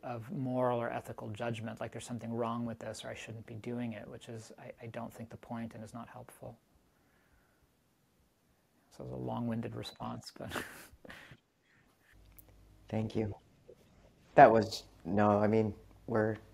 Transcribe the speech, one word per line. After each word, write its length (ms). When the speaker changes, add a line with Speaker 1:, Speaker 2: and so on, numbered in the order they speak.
Speaker 1:
of 280
moral 480
or 120
ethical 380
judgment, 520
like 100
there's 140
something 260
wrong 340
with 120
this 260
or 60
I 60
shouldn't 320
be 80
doing 380
it, 140
which 220
is, 300
I, 120
I 40
don't 240
think 200
the 60
point 360
and 100
is 100
not 140
helpful. 520
So 80
it 60
was 40
a 100
long-winded 520
response, 600
but 120
<laughs> 140
Speaker 2:
Thank 260
you. 180
That 160
was, 320
no, 340
I 80
mean, 260
we're 280